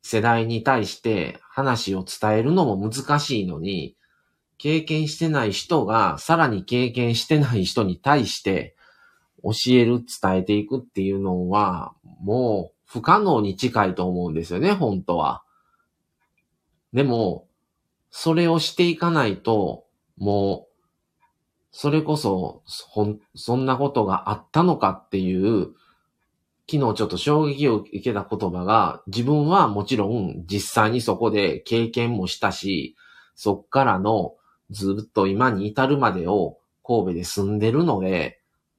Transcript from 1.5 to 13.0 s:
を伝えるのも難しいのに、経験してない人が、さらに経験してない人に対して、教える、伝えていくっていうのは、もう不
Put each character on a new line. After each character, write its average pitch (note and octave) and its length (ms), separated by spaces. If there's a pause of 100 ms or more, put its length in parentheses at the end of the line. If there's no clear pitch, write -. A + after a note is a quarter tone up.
を F#2 100
伝 G#2+ 340
え A2 40
る C#3+ 100
の F#3 120
も G#2 260
難 C3+ 300
し A#2+ 220
い F#2 40
の D#2+ 140
に、 E2+ 360 (640)
経 D#3 240
験 D#3 260
し D3+ 80
て E3 120
な C#3 180
い G2+ 60
人 D3 320
が、 G2 340
さ E3 180
ら D#3+ 120
に G2 160
経 B2 260
験 A#2+ 240
し - 120
て D#3 120
な B2 180
い F#2+ 80
人 A2+ 180
に F#2 140
対 C3+ 300
し - 160
て、 F#2+ 340 (640)
教 G#2 100 (200)
え B2 120
る、 A#2+ 200
伝 - 340
え F#2 40
て G#2 120
い G#2 120
く C3+ 120
っ - 20
て - 200
い F#2+ 120
う G2 80
の F#2 280
は、 F#2+ 540
も G#2 680
う - 120
不 - 160